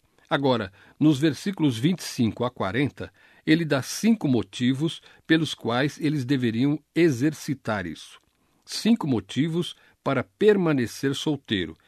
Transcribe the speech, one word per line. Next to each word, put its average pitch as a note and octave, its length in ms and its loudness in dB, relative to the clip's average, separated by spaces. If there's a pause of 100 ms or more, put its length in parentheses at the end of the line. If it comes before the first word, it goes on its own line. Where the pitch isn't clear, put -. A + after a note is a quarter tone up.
(300)
Agora, B2+ 420 0 (280)
nos D3 200 4
versículos D3+ 580 0
vinte D#3+ 220 0
e - 40 -14
cinco A#2 420 -2
a B2 60 -4
quarenta, A2 600 -4 (340)
ele D#3 200 2
dá C#3 160 0
cinco G#3+ 460 0
motivos C3 760 0 (260)
pelos D#3 280 2
quais B2 440 -2
eles D3 240 -2
deveriam B2+ 560 0 (160)
exercitar C3+ 920 0
isso. - 340 -14 (420)
Cinco A3 420 0
motivos D3 680 -2 (280)
para C3 200 0
permanecer D3+ 920 2
solteiro, G2+ 640 -4 (100)